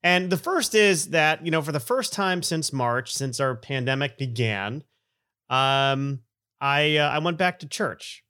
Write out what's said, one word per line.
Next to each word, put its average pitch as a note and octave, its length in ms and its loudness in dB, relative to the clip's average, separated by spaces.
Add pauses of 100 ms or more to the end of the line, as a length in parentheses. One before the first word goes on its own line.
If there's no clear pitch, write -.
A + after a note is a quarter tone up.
And F3+ 260 4
the F3+ 80 2
first E4 380 -2
is G3+ 340 4
that, D#3 340 2
you E3+ 60 -4
know, D#3+ 120 2
for D3 100 -6
the D3 80 -2
first B3 340 -2
time F#3 300 -2
since D#3+ 280 -2
March, B2 400 -2
since C3 280 -6
our C3 160 0
pandemic C3+ 640 -2
began, A#2 680 -4 (680)
um, C3+ 720 2 (400)
I, D3 360 2
uh, D3 120 4
I D3 80 -2
went E3 220 -2
back F3+ 200 0
to D3 80 -14
church. - 640 -8